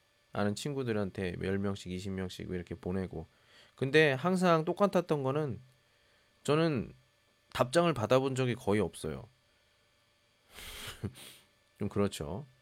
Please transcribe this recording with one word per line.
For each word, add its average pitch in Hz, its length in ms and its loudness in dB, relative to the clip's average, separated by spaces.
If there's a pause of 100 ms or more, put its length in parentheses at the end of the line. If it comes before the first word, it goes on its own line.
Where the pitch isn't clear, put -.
(340)
아는 104 220 0
친구들한테 107 840 -4
열 95 160 0
명씩, 98 340 -4
이십 95 200 -6
명씩 92 380 -6
이렇게 87 260 -6
보내고. 90 520 -6 (480)
근데 139 380 4
항상 170 520 2
똑같았던 175 580 2
거는 135 360 -2 (840)
저는 151 500 2 (600)
답장을 160 400 4
받아본 127 420 2
적이 127 200 2
거의 104 260 2
없어요. 76 460 -4 (1700)
<laughs> - 800 -16
좀 104 100 -4
그렇죠. 101 560 -2 (160)